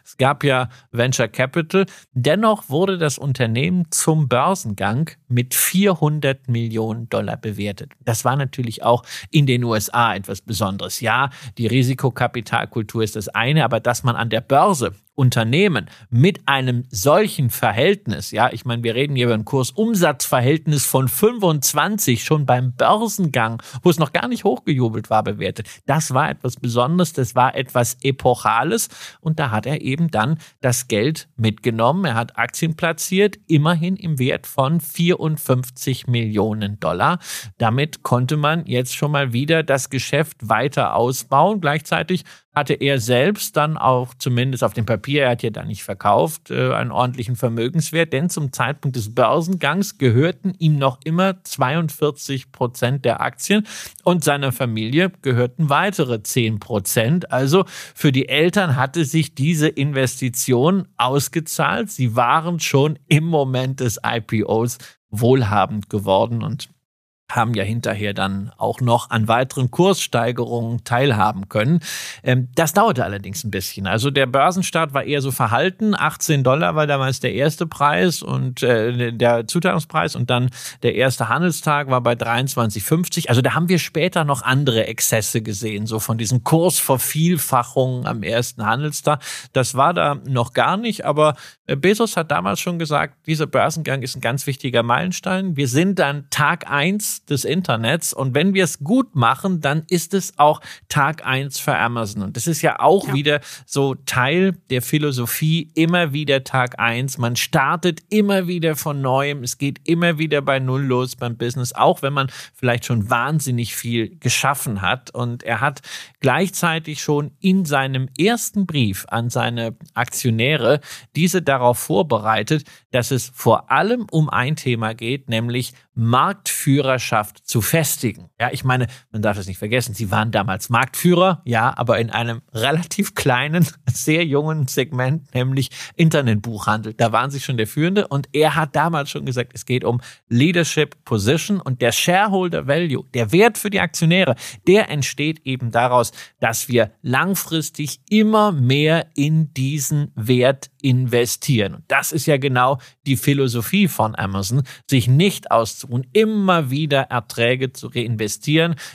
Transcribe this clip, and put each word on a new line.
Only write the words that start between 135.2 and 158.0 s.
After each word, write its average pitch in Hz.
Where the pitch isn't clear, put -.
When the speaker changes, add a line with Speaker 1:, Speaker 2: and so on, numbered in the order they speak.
Speaker 1:
nämlich 131
Internetbuchhandel. 110
Da 113
waren 120
sie 139
schon 131
der 110
Führende 180
und 139
er 151
hat 156
damals 151
schon 147
gesagt, 123
es -
geht -
um 120
Leadership 156
Position 143
und 127
der 120
Shareholder 180
Value, 143
der 113
Wert 226
für 208
die 196
Aktionäre, 170
der 196
entsteht 147
eben 127
daraus, 123
dass 117
wir 117
langfristig 151
immer 214
mehr 151
in 156
diesen 143
Wert 123
investieren. 120
Und -
das 139
ist 156
ja 147
genau 131
die 135
Philosophie 139
von -
Amazon, 98
sich 127
nicht 165
auszuruhen, -
immer 196
wieder 143
Erträge 127
zu -
reinvestieren. 120